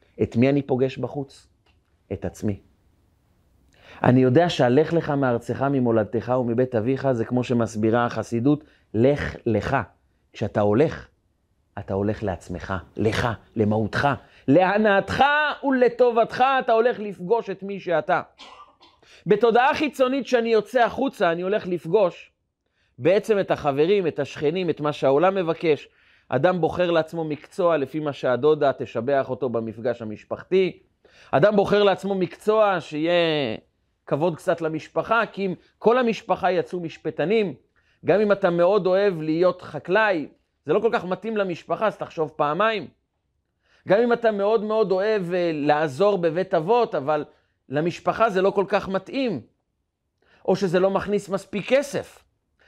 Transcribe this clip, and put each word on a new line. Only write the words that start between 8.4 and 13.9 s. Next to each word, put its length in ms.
לך 420
לך. 320
כשאתה 280
הולך, 460
אתה 140
הולך 300
לעצמך, 500
לך, 300
למהותך, 520